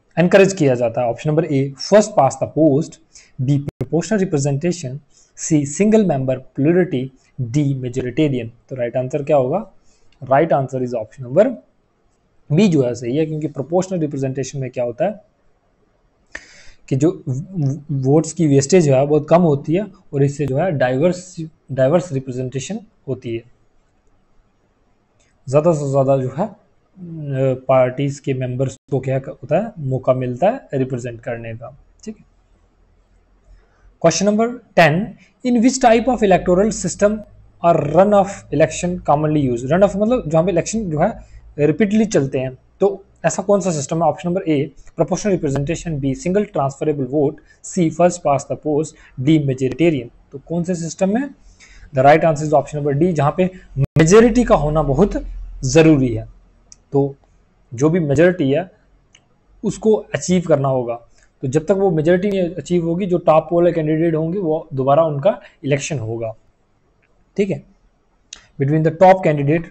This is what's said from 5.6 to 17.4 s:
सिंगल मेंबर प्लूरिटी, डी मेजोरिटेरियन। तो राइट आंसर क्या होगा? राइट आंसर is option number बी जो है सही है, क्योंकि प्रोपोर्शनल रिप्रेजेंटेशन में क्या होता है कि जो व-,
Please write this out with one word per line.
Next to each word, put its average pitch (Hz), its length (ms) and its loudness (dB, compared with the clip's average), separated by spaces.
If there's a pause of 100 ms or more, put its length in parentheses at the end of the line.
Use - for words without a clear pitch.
सिंगल 202 400 2
मेंबर 131 320 -2
प्लूरिटी, 139 720 -2 (300)
डी 139 320 0
मेजोरिटेरियन। 123 800 -4 (180)
तो 139 60 -10
राइट 120 220 -4
आंसर 131 260 -4
क्या 147 140 2
होगा? 143 340 -2 (520)
राइट 156 300 2
आंसर 131 340 -2
is 120 60 -8
option 120 340 -10
number 208 260 2 (1000)
बी 196 160 4
जो 151 160 2
है 120 120 -2
सही 123 220 -6
है, 160 80 0
क्योंकि 156 220 -6
प्रोपोर्शनल 175 520 -4
रिप्रेजेंटेशन 135 600 -6
में 131 120 -8
क्या 123 120 -6
होता 120 220 -4
है 190 180 -8 (1700)
कि 139 60 -2
जो 147 340 -2
व-, 135 220 -8